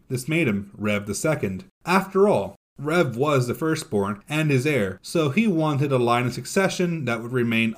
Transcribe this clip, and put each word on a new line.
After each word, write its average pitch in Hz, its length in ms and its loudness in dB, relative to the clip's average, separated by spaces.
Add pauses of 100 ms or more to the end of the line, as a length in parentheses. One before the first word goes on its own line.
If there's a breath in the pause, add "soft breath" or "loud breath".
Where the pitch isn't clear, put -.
This 127 180 -6
made 160 220 0
him 101 280 -2
Rev 104 280 -2
the 101 100 -6
second. 101 480 -2 (220)
After 190 420 2
all, 101 280 0 (220)
Rev 147 400 0
was 135 300 2
the 113 80 -2
firstborn 104 760 -2
and 151 220 0
his 131 160 2
heir, 101 340 0
so 156 280 0
he 220 180 2
wanted 151 440 0
a 131 60 2
line 120 300 2
of 120 60 -2
succession 175 720 -2
that 117 180 -4
would 120 80 -10
remain 117 460 2